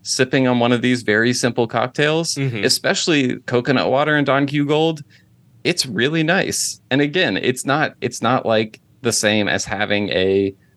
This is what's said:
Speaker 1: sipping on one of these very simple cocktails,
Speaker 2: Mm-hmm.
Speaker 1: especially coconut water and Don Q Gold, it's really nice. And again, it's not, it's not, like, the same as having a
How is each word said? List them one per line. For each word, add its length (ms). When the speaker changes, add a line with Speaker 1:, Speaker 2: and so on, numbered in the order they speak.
Speaker 1:
sipping 440
on 120
one 140
of 100
these 200
very 320
simple 320
cocktails, 680
Speaker 2:
Mm-hmm. 300
Speaker 1:
especially 760
coconut 500
water 260
and 100
Don 200
Q 200
Gold, 360
it's 220
really 360
nice. 580
And 100
again, 380
it's 260
not, 380
it's 180
not, 260
like, 340
the 100
same 360
as 160
having 460
a 440